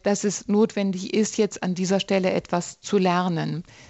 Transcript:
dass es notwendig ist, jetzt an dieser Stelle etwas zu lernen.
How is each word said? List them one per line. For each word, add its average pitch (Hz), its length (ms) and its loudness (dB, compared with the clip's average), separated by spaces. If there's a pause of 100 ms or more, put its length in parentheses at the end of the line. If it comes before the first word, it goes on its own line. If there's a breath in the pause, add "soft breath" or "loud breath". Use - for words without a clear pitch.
dass 202 200 0
es 202 240 -4
notwendig 202 640 0
ist, 208 240 0
jetzt 214 240 0
an 180 140 -2
dieser 185 240 0
Stelle 190 320 0
etwas - 480 -4
zu - 180 0
lernen. 175 640 0 (260 loud breath)